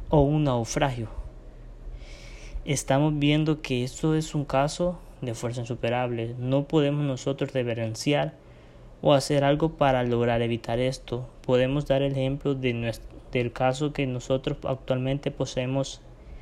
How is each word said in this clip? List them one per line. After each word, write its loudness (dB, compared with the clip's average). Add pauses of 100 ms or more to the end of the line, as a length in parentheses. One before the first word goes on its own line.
o 8
un 4
naufragio. 0 (1600)
Estamos 2
viendo 2
que -2
esto 0
es -2
un -2
caso 0 (220)
de -4
fuerza -4
insuperable. -2
No 0
podemos 2
nosotros -4
reverenciar 0 (720)
o 6
hacer 4
algo 2
para 4
lograr 2
evitar -2
esto. -4 (140)
Podemos 2
dar 4
el 2
ejemplo 0
de 0
nues-, -4 (300)
del 0
caso 0
que 0
nosotros -2
actualmente -2
poseemos, -2 (400)